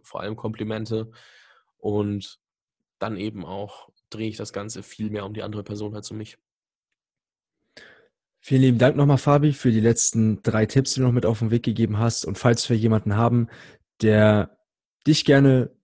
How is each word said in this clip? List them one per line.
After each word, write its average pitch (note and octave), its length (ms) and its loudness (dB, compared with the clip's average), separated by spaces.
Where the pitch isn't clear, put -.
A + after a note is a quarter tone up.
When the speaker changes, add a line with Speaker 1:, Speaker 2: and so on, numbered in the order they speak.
Speaker 1:
vor - 200 -16
allem G#2 140 -10
Komplimente." A2 760 -8
Und G#2 640 -6
dann G#2 200 -8
eben G#2 280 -10
auch G2 440 -14
drehe A2 200 -8
ich G#2 80 -12
das G#2+ 140 -12
Ganze G2+ 300 -12
viel G#2+ 300 -10
mehr G#2 140 -8
um G#2 100 -12
die G#2 80 -10
andere G#2 200 -10
Person G#2 320 -10
als G#2 140 -14
um G#2+ 80 -14
mich. G#2+ 220 -16
Speaker 2:
Vielen C3 200 2
lieben B2+ 160 4
Dank B2+ 180 4
nochmal, C#3+ 220 4
Fabi, C#3+ 340 2
für C3 180 -2
die A2 120 2
letzten A2 640 0
drei A2 220 0
Tipps, C3+ 280 0
die C3 80 -2
du B2+ 40 2
noch B2 60 2
mit B2 140 0
auf A2+ 140 0
den A2 120 -2
Weg A#2 120 0
gegeben G#2+ 360 -2
hast. A#2 240 -2
Und G2 140 -8
falls - 320 0
wir A#2+ 80 2
jemanden G#2+ 400 0
haben, A#2 320 2
der G#2+ 560 4
dich D3+ 200 2
gerne C3+ 580 4